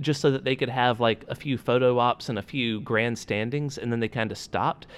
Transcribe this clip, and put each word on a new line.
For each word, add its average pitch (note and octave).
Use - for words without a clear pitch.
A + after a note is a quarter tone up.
just C#3+
so C#3+
that C3+
they C3
could B2
have, B2
like, A2+
a -
few C3+
photo B2+
ops A#2+
and A2
a G2+
few A2+
grandstandings, A#2
and A#2+
then A#2
they A2+
kinda A2
stopped. -